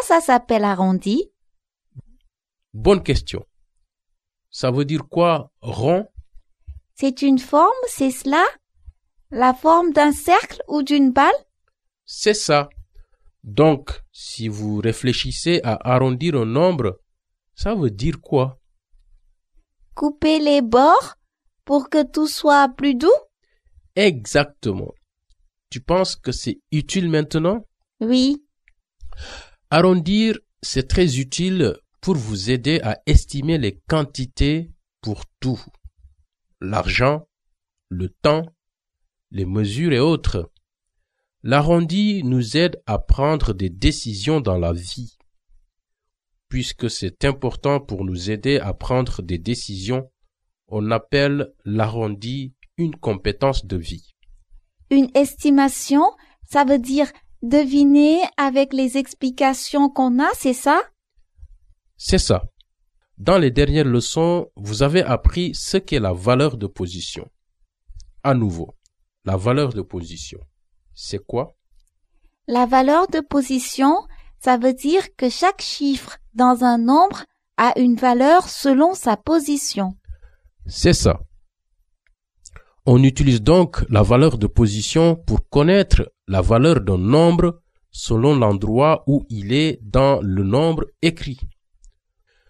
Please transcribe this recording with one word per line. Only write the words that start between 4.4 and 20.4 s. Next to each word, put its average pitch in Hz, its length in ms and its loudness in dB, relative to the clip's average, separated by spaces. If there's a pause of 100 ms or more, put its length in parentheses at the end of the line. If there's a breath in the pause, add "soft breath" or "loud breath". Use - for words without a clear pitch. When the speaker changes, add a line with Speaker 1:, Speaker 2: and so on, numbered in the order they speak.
Speaker 2:
Ça - 220 -4
veut 143 140 -2
dire 143 240 -6
quoi, 165 420 0 (100)
rond ? 139 460 -2 (880)
Speaker 1:
C'est 269 260 -4
une 277 180 2
forme, 320 340 2 (140)
c'est 269 240 -2
cela ? 285 340 0 (840)
La 254 240 2
forme 330 380 2
d'un 294 200 4
cercle - 560 0
ou 294 160 -2
d'une 277 280 4
balle ? 294 240 4 (720)
Speaker 2:
C'est - 280 -2
ça. 147 360 0 (720)
Donc, 139 480 2 (220)
si - 340 -12
vous 107 300 -6
réfléchissez 123 840 -2
à 120 300 -2
arrondir 131 420 0
un 120 100 0
nombre, 127 560 -2 (540)
ça 208 200 -4
veut 139 160 -2
dire 131 300 -6
quoi ? 131 400 -4 (1300)
Speaker 1:
Couper 302 460 0
les 294 220 2